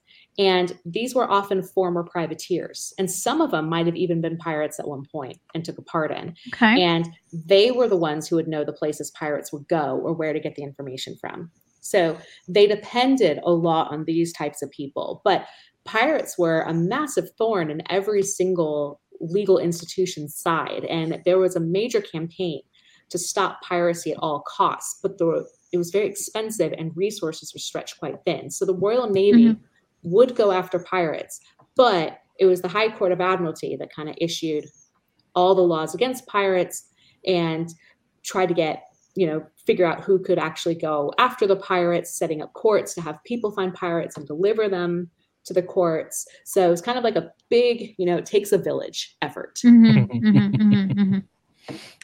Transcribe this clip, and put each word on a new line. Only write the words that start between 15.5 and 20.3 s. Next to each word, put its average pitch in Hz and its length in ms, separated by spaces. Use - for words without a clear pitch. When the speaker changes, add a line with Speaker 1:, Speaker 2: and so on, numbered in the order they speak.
Speaker 1:
pirates 254 520
were 165 240
a 160 120
massive 185 680
thorn 202 320
in 156 180
every 196 320
single 165 800
legal 185 380
institution's 170 800